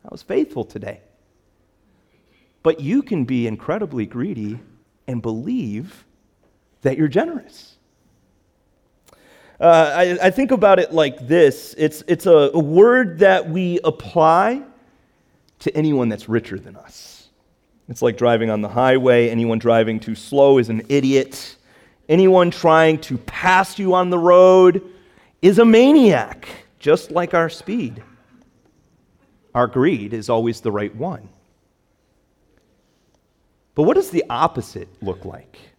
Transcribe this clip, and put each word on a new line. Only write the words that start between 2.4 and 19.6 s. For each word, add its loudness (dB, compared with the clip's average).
But -2
you -2
can -4
be -4
incredibly -8
greedy -10
and -10
believe -10
that -2
you're 0
generous. -8
Uh, 4
I, 0
I 4
think -2
about 4
it 0
like -2
this. 2
It's, -4
it's -4
a, 4
a -2
word 2
that 2
we -4
apply 0
to -6
anyone -2
that's -10
richer -6
than -20
us. -20
It's -12
like -2
driving 0
on -4
the -8
highway. 2
Anyone -2
driving 0